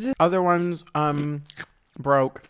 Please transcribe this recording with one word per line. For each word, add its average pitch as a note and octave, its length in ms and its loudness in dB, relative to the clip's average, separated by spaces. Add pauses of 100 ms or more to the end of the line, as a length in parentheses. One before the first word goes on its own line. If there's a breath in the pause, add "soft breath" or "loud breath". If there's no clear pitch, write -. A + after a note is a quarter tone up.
(200)
Other F3 220 2
ones, F3 420 0 (100)
um, D3 480 -2 (560)
broke. C3+ 500 0